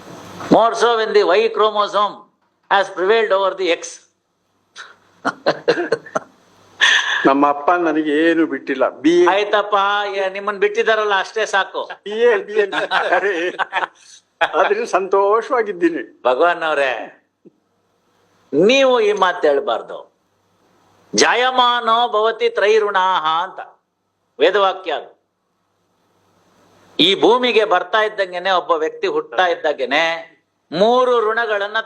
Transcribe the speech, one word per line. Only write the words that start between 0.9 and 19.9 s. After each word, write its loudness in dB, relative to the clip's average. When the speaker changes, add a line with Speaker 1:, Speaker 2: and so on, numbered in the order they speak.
Speaker 1:
the 4
Y 2
chromosome -2
has 0
prevailed 2
over -2
the -2
X. -14
<laughs> -4
Speaker 2:
ನಮ್ಮ 2
ಅಪ್ಪ 0
ನನಗೆ 0
ಏನು 2
ಬಿಟ್ಟಿಲ್ಲ. -2
ಬಿ 2
ಎ 6
Speaker 1:
ಆಯ್ತಪ್ಪ, 0
ಏ, -4
ನಿಮ್ಮನ್ -8
ಬಿಟ್ಟಿದಾರಲ್ಲ 0
ಅಷ್ಟೇ -4
ಸಾಕು. -4
Speaker 2:
ಬಿ -12
ಎ, 2
ಬಿ -8
ಎ 0
ಅರೆ, -2
ಆದ್ರಿಂದ 0
ಸಂತೋಷವಾಗಿದ್ದೀನಿ. -2
Speaker 1:
ಭಗವಾನ್ 0
ಅವ್ರೆ, -4
ನೀವು 4
ಈ 2
ಮಾತು 0
ಹೇಳ್ಬಾರ್ದು. -4